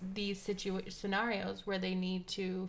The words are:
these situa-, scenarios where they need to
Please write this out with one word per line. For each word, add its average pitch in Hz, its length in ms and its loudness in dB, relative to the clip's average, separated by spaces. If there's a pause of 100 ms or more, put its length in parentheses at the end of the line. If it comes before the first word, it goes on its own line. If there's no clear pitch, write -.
(160)
these 196 280 0
situa-, 190 480 0
scenarios 196 760 0
where 196 100 2
they 185 160 2
need 185 360 2
to 185 400 0